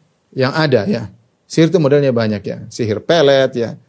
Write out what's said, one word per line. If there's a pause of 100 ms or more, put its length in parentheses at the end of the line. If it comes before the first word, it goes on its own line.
(340)
yang
ada,
ya. (320)
Sihir
itu
modelnya
banyak,
ya.
Sihir
pelet,
ya. (100)